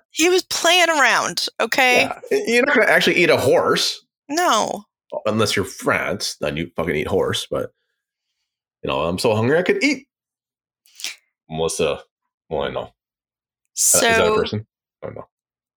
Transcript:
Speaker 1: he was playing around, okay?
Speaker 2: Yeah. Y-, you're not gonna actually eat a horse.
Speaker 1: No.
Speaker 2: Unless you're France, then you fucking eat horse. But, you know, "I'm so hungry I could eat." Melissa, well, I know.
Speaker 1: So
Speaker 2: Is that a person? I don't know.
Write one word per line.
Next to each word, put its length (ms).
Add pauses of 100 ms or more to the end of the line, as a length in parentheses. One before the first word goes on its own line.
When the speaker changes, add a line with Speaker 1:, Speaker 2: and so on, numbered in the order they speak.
(120)
Speaker 1:
he 180
was 140
playing 460
around, 580 (120)
okay? 420
Speaker 2:
Yeah. 180 (120)
Y-, 160
you're 180
not 100
gonna 160
actually 260
eat 120
a 80
horse. 680 (240)
Speaker 1:
No. 560 (400)
Speaker 2:
Unless 300
you're 100
France, 720
then 180
you 180
fucking 200
eat 120
horse. 420
But, 220 (1120)
you 60
know, 120
"I'm 160
so 180
hungry 220
I 60
could 200
eat." 240 (1400)
Melissa, 540 (460)
well, 140
I 60
know. 240 (800)
Speaker 1:
So 240
Speaker 2:
Is 60
that 240
a 80
person? 320 (360)
I 40
don't 80
know. 120 (500)